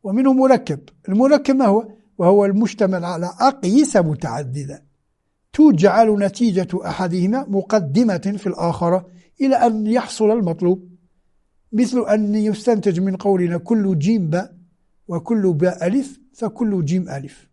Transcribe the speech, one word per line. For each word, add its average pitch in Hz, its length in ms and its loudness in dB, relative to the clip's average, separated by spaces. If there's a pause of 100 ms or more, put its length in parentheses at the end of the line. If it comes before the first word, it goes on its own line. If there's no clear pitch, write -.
ومنه 254 300 0
مركب. 262 480 2 (280)
المركب 269 480 2
ما 262 100 2
هو؟ 214 220 2 (300)
وهو 202 260 4
المشتمل 196 600 0
على 175 220 -6 (140)
أقيسة 254 600 2
متعددة 143 840 -6 (680)
تجعل 214 580 6
نتيجة 202 580 -2 (180)
أحدهما 185 640 -2
مقدمة 196 680 0 (200)
في - 80 -8
الآخر 175 580 -2 (360)
إلى 262 160 2
أن 220 300 0
يحصل 220 440 0
المطلوب، 180 600 -2 (840)
مثل 240 260 0
أن 208 360 0
يستنتج 208 680 -2
من 190 160 -2
قولنا: 180 420 -2
"كل 190 400 0
جيم 180 320 0
باء 180 260 -4 (520)
وكل 185 440 -2
باء 170 340 -2
ألف، 262 340 -4 (140)
فكل 208 500 -4
جيم 170 240 -2
ألف". 139 440 -14